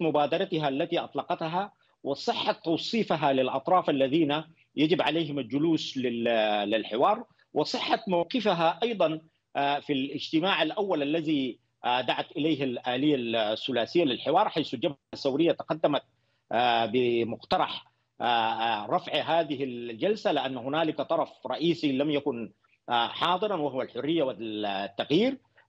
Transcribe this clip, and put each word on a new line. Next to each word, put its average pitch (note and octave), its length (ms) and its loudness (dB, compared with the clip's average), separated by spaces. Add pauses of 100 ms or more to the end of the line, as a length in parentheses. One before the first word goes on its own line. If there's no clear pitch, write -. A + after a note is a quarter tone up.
مبادرتها D#3 680 0
التي E3 300 -2
أطلقتها E3 760 -4 (320)
وصحة E3+ 480 -2
توصيفها D#3+ 800 0
للأطراف C3+ 580 2
الذين C#3+ 520 2 (340)
يجب D#3 260 2
عليهم D3 360 0
الجلوس C#3+ 600 0
لل-، A#2+ 260 -2 (460)
للحوار C3 540 0 (300)
وصحة - 440 0 (100)
موقفها F3 760 2
أيضًا، F3+ 380 0 (360)
آه، C#3 220 0
في D3 140 -4
الاجتماع D#3 680 0
الأول E3 400 0
الذي، D3 560 -2 (260)
آه، B2 160 2
دعت C3 260 -2 (100)
إليه C#3+ 280 0
الآلية B2+ 520 0 (360)
الثلاثية A#2+ 520 0
للحوار، D3 440 2
حيث D3 260 -4
الجبهة C#3 240 -4 (140)
الثورية C#3+ 400 2
تقدمت، D#3 500 0 (500)
آه، A#2 340 4
بمقترح، A#2+ 1000 0 (360)
آه، A#2 40 -4
آه، A2+ 600 2
رفع E3 260 -2
هذه D3 520 0
الجلسة B2 680 -2
لأن C3+ 240 -2
هنالك D3 440 -2
طرف D3+ 280 0 (180)
رئيسي C#3+ 460 0
لم C#3+ 180 2
يكن، C3 420 -2 (360)
آه، A#2 180 2
حاضرا F3+ 500 -2
وهو C3 260 -2
الحرية C#3+ 400 -2
والتغيير. A2 1160 -2 (300)